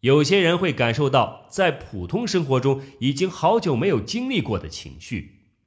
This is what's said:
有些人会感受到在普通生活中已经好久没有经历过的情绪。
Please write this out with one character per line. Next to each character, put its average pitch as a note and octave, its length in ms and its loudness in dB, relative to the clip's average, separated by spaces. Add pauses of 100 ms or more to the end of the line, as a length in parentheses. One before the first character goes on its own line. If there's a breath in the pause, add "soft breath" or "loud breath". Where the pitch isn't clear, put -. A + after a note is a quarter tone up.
有 C#3 240 4
些 F#3+ 160 4
人 F3 180 4
会 F3 140 0
感 A#2 200 2
受 A#2+ 160 0
到 C3 400 0
在 F#3 220 2
普 F#2+ 380 -8
通 A#3 180 -4
生 F3+ 180 0
活 C3+ 140 2
中 C3+ 240 0 (160 loud breath)
已 C3+ 160 0
经 F3+ 160 -2
好 G3+ 300 2
久 D#3+ 160 0
没 B2+ 100 0
有 D#3 140 2
经 A#3 280 -6
历 A3+ 140 0
过 G2+ 160 -2
的 D#2 100 -10
情 C#2 320 -14
绪。 - 520 -12 (140)